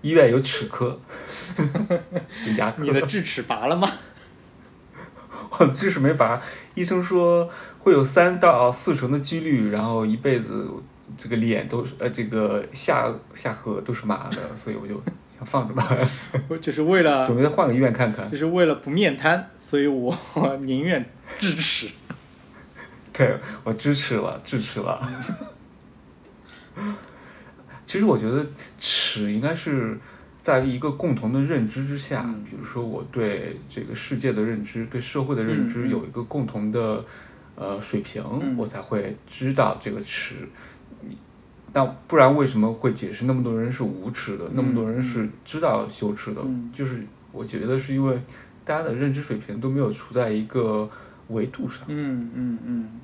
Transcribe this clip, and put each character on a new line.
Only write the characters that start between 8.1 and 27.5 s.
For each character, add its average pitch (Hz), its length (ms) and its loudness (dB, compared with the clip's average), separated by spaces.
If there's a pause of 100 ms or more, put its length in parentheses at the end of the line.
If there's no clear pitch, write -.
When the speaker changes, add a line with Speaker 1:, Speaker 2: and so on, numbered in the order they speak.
Speaker 1:
到 127 320 8
四 151 240 -2
成 131 160 -2
的 147 80 2
几 160 220 -4
率， 131 300 2
然 104 140 0
后 113 220 0
一 110 100 2
辈 127 220 2
子 107 320 -4 (460)
这 - 120 -14
个 117 80 0
脸 113 320 2
都 123 160 -2
是， 135 140 -10
呃， 120 120 -2
这 113 140 -4
个 104 500 0
下， 120 380 0 (220)
下 110 200 -6
颌 104 260 -6
都 - 140 -6
是 113 120 -8
麻 101 240 -2
的， - 260 -8
所 - 160 -10
以 - 40 -6
我 - 100 -10
就 104 160 -8 (340)
想 - 80 -12
放 123 220 0
着 120 80 -6
吧。 123 220 2 (240)
Speaker 2:
<laughs> - 280 -4
我 165 80 -2
只 160 160 -4
是 151 100 0
为 180 200 6
了 139 240 6
Speaker 1:
准 123 100 2
备 127 60 4
再 147 60 6
换 156 180 4
个 131 80 2
医 - 20 4
院 127 160 4
看 113 200 2
看。 104 180 -6
Speaker 2:
就 147 60 -4
是 151 100 0
为 175 200 6
了 147 100 4
不 - 140 -8
面 160 260 4
瘫， 165 340 2 (120)
所 143 180 2
以 143 80 4
我 131 280 0 (440)
宁 135 220 0
愿 156 240 0 (340)
智 180 160 0
齿。 139 340 -4 (640)
Speaker 1:
<laughs> - 580 -20
对， 127 260 4 (260)
我 113 80 0
支 143 220 2
持 139 200 -2
了， 95 300 -2
支 120 160 -2
持 - 180 -6
了。 127 460 -4 (1500)
Speaker 2:
<laughs> 208 200 -6 (880)